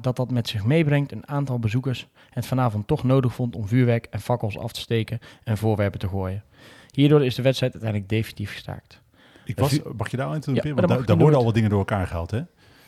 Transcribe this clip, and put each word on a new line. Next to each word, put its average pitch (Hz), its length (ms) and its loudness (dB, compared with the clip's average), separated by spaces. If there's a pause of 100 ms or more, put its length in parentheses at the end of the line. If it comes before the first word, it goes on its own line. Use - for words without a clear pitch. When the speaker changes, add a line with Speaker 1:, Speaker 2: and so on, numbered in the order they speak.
Speaker 1:
dat 127 160 -2
dat 123 140 -4
met 120 180 -2
zich 101 160 -4
meebrengt. 143 480 2
Een 107 160 -12
aantal 139 300 -2
bezoekers 120 500 -2 (220)
het - 160 -6
vanavond 120 400 0
toch 151 180 0
nodig 127 300 2
vond 120 220 -4
om 104 120 -6
vuurwerk 120 420 2
en 104 100 -6
fakkels 113 380 -4
af - 140 -8
te - 80 -10
steken 113 380 -4 (260)
en 107 140 -2
voorwerpen 104 400 0
te 98 100 -6
gooien. 95 360 -6 (460)
Hierdoor 147 340 6
is 123 100 0
de 127 80 -4
wedstrijd 127 300 0
uiteindelijk 104 380 -6
definitief 107 420 -4
gestaakt. - 500 -14 (420)
Speaker 2:
Ik - 120 -8
Speaker 1:
Dat 135 140 2
Speaker 2:
was, 127 100 2
Speaker 1:
vu- - 160 -10
Speaker 2:
mag - 140 -6
je 120 60 -4
daar 135 100 -4
aan 147 40 -6
Speaker 1:
Ja, 156 60 -4
Speaker 2:
interrumperen? 139 400 -2
Speaker 1:
maar 180 100 4
Speaker 2:
Want 127 120 2
Speaker 1:
dat - 0 -
Speaker 2:
daar, - 0 -
Speaker 1:
mag 123 80 -4
Speaker 2:
daar 110 100 4
Speaker 1:
je 82 60 6
Speaker 2:
worden 151 80 8
Speaker 1:
doen. 147 80 6
Speaker 2:
al 120 60 4
wat 113 100 2
dingen 110 160 2
door 101 80 4
elkaar 95 280 0
gehaald, 85 240 -6
hè? 113 100 -2 (480)